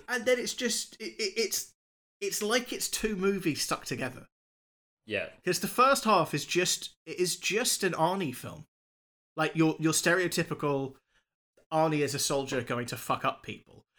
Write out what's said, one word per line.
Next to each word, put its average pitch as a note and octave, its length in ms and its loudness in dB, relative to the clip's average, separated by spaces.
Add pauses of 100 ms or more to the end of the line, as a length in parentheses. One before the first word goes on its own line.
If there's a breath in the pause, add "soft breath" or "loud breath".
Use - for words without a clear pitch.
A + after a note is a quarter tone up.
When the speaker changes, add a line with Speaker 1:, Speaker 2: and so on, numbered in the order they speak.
Speaker 1:
and A#3+ 160 -4
then B3+ 120 6
it's G#3+ 160 -4
just, - 460 -4
it, A3 180 -10
it, G#3 200 -4
it's, - 340 -2 (480)
it's G3 240 -4
like A#3+ 300 0
it's - 160 -4
two G#3+ 260 -2
movies F#3 460 0
stuck - 240 -4
together. B2+ 400 -6 (800)
Speaker 2:
Yeah. G2+ 220 -4 (180)
Speaker 1:
'Cause F3 140 0
the G3+ 100 -2
first C4 340 4
half F#3 300 4
is D3 120 -4
just, - 460 0 (140)
it E3 160 -6
is F3 160 0
just A3+ 480 0
an E3+ 80 2
Arnie D#3+ 420 0
film. - 300 -12 (720)
Like, D#3 180 0
your, D#3+ 240 4
your D#3 140 2
stereotypical D#3 1040 0 (760)
Arnie D#3 320 4
as C#3 100 0
a C#3 60 -4
soldier C3+ 440 0
going A#2+ 240 -4
to A#2+ 100 -8
fuck - 260 -4
up - 200 -4
people. - 400 -16 (160 loud breath)